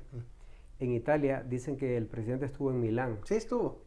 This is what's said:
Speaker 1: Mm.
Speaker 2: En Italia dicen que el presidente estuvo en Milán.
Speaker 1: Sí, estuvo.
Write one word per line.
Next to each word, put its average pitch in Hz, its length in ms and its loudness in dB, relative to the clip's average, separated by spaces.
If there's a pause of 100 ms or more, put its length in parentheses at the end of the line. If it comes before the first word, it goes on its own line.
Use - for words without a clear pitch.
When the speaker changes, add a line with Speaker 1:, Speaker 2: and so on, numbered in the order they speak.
(120)
Speaker 1:
Mm. - 720 -12
Speaker 2:
En 123 80 2
Italia 135 520 4
dicen 127 320 -2
que 123 220 2
el 113 80 0
presidente 120 400 -2
estuvo 135 240 0
en 127 100 2
Milán. 113 440 2
Speaker 1:
Sí, - 100 0
estuvo. 220 540 0